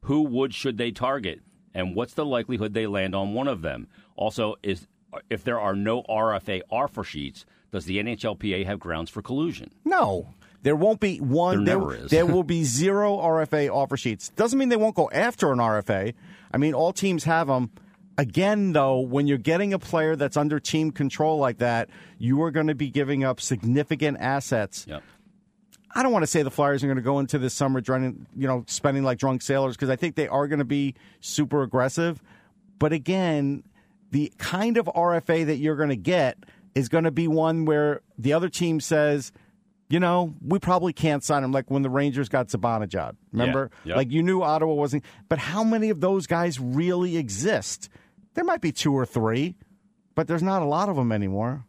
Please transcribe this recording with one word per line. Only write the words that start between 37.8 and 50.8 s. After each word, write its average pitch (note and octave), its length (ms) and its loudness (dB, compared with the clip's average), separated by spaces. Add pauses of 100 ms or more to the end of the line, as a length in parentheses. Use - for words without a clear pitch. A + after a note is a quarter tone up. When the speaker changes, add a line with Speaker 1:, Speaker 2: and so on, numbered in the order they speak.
Speaker 2:
the C3 160 0
other E3+ 160 2
team E3 320 0
says, D3 500 0 (580)
you D#3 100 4
know, F3 420 2
"We F3+ 180 0
probably F3 340 2
can't D3 300 0
sign C#3+ 200 0
him," C3 80 -2
like C3+ 200 0
when C#3 100 2
the C3+ 80 0
Rangers C#3 400 0
got B2+ 200 0
Zibanejad. G#2+ 440 -2
Speaker 1:
Yeah. D2+ 200 -4 (180)
Speaker 2:
Remember? B2+ 400 0 (140)
Speaker 1:
Yep. E2+ 120 -4
Speaker 2:
Like, B2+ 140 0
you D#3 100 2
knew F#3 220 2
Ottawa D#3 300 2
wasn't. D3 300 0 (260)
But D#3 100 0
how E3+ 240 -2
many A3 260 2
of E3+ 120 0
those F#3+ 260 0
guys E3+ 320 0
really E3+ 580 0
exist? C3 720 -4 (460)
There E4+ 100 -2
might F4 160 0
be D#3+ 100 0
two D3 220 0
or C3 140 0
three, B2 480 0 (580)
but E3 140 0
there's E3 160 0
not F#3+ 180 2
a D#3 40 0
lot D#3+ 240 0